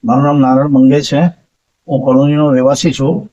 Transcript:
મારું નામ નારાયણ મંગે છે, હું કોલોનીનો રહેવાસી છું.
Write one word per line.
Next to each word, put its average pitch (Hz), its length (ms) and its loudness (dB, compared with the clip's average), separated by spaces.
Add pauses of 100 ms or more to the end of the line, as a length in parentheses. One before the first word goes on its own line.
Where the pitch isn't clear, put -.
મારું 127 200 0
નામ 143 160 2
નારાયણ 131 280 2
મંગે 135 320 2
છે, 143 200 -4 (680)
હું 135 160 -4
કોલોનીનો 143 480 0
રહેવાસી 131 400 0
છું. 165 400 -4